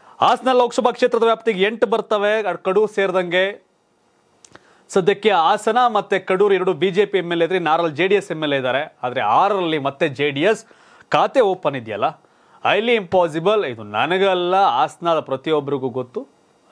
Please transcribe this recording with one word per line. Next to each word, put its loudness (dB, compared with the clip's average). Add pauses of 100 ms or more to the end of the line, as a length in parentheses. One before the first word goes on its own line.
(220)
ಹಾಸನ 2
ಲೋಕಸಭಾ 2
ಕ್ಷೇತ್ರದ 0
ವ್ಯಾಪ್ತಿಗೆ 0
ಎಂಟು 0
ಬರ್ತವೆ, 0
ಅದ್ -4
ಕಡೂರು 0
ಸೇರಿದಂಗೆ. -2 (1200)
ಸದ್ಯಕ್ಕೆ 2
ಹಾಸನ 2 (100)
ಮತ್ತೆ 0
ಕಡೂರು 2
ಎರಡು 0
ಬಿ 0
ಜೆ 2
ಪಿ -2
ಎಂ -2
ಎಲ್ 0
ಎ 4
ಇದ್ರೆ -2
ನಾರಲ್ಲಿ 0
ಜೆ 2
ಡಿ 2
ಎಸ್ -4
ಎಂ -6
ಎಲ್ -2
ಎ 0
ಇದ್ದಾರೆ. -2
ಆದ್ರೆ -4
ಆರರಲ್ಲಿ 2
ಮತ್ತೆ -2
ಜೆ -2
ಡಿ -6
ಎಸ್ 0 (440)
ಖಾತೆ 2
ಓಪನ್ 0
ಇದೆಯಲ್ಲ, -4 (400)
highly 0
impossible. 0
ಇದು -10
ನನಗಲ್ಲ, 0
ಹಾಸನದ 0
ಪ್ರತಿಯೊಬ್ಬರಿಗೂ -2
ಗೊತ್ತು, -10 (340)